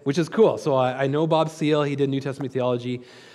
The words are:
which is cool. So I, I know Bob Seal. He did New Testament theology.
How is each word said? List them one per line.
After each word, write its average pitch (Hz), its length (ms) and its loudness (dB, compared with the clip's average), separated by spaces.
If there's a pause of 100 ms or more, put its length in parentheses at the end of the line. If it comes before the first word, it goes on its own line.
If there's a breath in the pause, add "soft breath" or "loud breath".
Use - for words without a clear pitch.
which 143 160 -2
is 156 100 0
cool. 165 300 4
So 147 160 -2
I, 127 300 0
I - 20 2
know 151 220 0
Bob 156 200 2
Seal. 151 360 0
He 143 100 -2
did 139 140 0
New 135 120 -4
Testament 135 320 -8
theology. 123 500 -4 (320 loud breath)